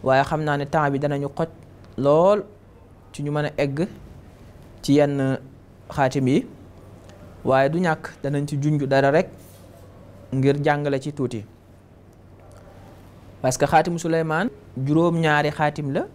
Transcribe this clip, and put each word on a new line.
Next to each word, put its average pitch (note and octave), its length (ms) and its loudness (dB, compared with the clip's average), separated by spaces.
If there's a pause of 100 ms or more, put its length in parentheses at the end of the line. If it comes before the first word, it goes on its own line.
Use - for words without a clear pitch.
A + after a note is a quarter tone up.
waaye C3 200 4
xam D#3 200 -2
naa D3 140 0
ne C#3+ 80 -4
temps D3 260 0
bi C#3 80 -2
danañu C#3+ 360 -2
xoj E3 140 -4 (480)
lool E3 460 4 (680)
ci C#3+ 120 -10
ñu D3 80 -4
mën D3 140 -2
a C#3+ 120 -6
egg C#3+ 300 -2 (960)
ci C#3 120 2
yenn C#3 440 2 (520)
xaatim C3+ 380 0
yi, D#3 200 2 (960)
waaye C3 260 2
du E3 100 -2
ñàkk F3 300 -2 (140)
danañ C#3+ 240 -2
ci D3 140 -4
junj D3+ 260 0
dara C#3 240 2
rek E3+ 180 2 (1040)
ngir C3+ 300 2
jàngale D3 380 0
ci D3 100 -10
tuuti. A#2+ 320 -6 (2000)
Parce C3 160 0
que D3 80 2
xaatimu E3+ 340 2
Suleymaan E3 500 -2 (280)
juróom-ñaari D3+ 760 2
xaatim D3 400 -4
la G#3+ 240 -4